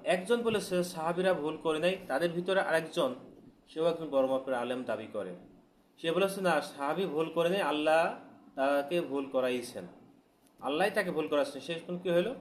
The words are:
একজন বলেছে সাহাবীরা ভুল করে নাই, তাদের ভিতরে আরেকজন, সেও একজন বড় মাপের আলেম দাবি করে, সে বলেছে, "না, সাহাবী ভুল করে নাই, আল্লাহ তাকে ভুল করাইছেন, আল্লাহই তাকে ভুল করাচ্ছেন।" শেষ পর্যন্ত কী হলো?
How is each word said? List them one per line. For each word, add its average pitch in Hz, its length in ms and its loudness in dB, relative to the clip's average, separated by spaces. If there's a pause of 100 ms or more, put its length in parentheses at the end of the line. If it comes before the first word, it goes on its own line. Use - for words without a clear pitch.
একজন 185 380 2
বলেছে 185 420 0
সাহাবীরা 175 500 0
ভুল 156 220 -2
করে 156 220 0
নাই, 180 200 0 (100)
তাদের 156 220 2
ভিতরে 175 300 0
আরেকজন, 160 540 0 (540)
সেও 160 180 0
একজন 165 240 -2
বড় 135 160 4
মাপের 131 280 0
আলেম 123 300 -2
দাবি 110 280 -4
করে, 92 240 -6 (640)
সে 165 140 -2
বলেছে, 190 280 0
"না, 165 200 4
সাহাবী 151 460 -4
ভুল 156 240 0
করে 170 180 2
নাই, 196 140 0
আল্লাহ 156 560 2 (360)
তাকে 143 460 2
ভুল 135 300 -4
করাইছেন, 123 540 -2 (760)
আল্লাহই 156 300 0
তাকে 190 200 0
ভুল 151 180 -2
করাচ্ছেন।" 139 340 0
শেষ 165 200 -6
পর্যন্ত 180 200 -6
কী 185 80 0
হলো? 180 300 4